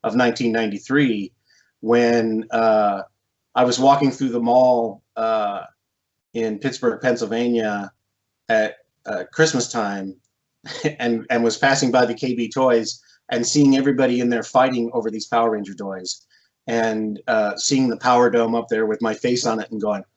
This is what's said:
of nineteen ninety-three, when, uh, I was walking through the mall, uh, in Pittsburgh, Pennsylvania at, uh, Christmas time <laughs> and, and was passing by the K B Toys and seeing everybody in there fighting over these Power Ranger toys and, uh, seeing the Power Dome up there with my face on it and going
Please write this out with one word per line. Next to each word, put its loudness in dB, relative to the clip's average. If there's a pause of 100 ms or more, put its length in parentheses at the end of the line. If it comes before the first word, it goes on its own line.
of -2
nineteen 0
ninety-three, -2 (500)
when, 2
uh, 2 (520)
I 2
was 0
walking 4
through -4
the -2
mall, 2 (100)
uh, -2 (680)
in -4
Pittsburgh, -4
Pennsylvania -2 (560)
at, 0 (280)
uh, -6 (100)
Christmas 0
time -6 (400)
<laughs> -6
and, -2
and 2
was 2
passing 2
by 4
the -2
K -4
B -4
Toys 0 (280)
and -2
seeing 4
everybody 2
in 0
there -2
fighting 0
over -4
these -10
Power 2
Ranger -6
toys -10 (400)
and, -4
uh, 0
seeing 0
the -2
Power 4
Dome 2
up -4
there 0
with -2
my -2
face -2
on -2
it -10
and -8
going -4 (140)